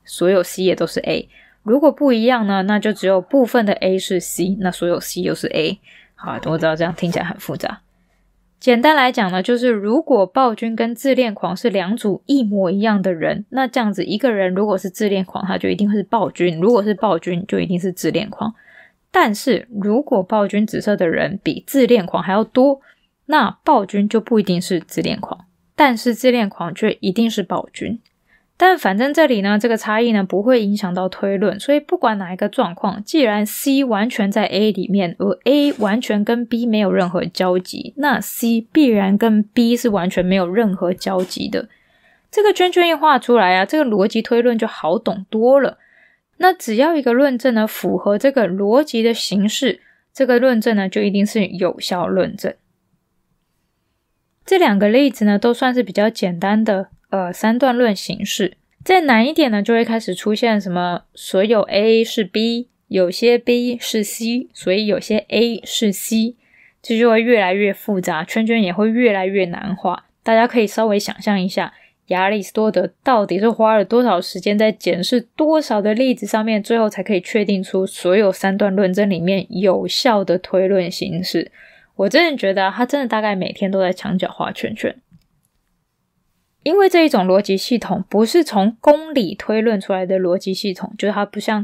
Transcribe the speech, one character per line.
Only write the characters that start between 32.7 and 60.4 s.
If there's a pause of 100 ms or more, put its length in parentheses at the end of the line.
况，
既
然
C
完
全
在
A
里
面，
而 (140)
A
完
全
跟
B
没
有
任
何
交
集，
那
C (100)
必
然
跟
B
是
完
全
没
有
任
何
交
集
的。 (640)
这
个
圈
圈
一
画
出
来
啊，
这
个
逻
辑
推
论
就
好
懂
多
了。 (580)
那
只
要
一
个
论
证
呢，
符
合
这
个
逻
辑
的
形
式， (320)
这
个
论
证
呢，
就
一
定
是
有
效
论
证。 (1900)
这
两
个
例
子
呢，
都
算
是
比
较
简
单
的， (200)
呃，
三
段
论
形
式。 (260)
再
难
一
点
呢，
就
会
开
始
出
现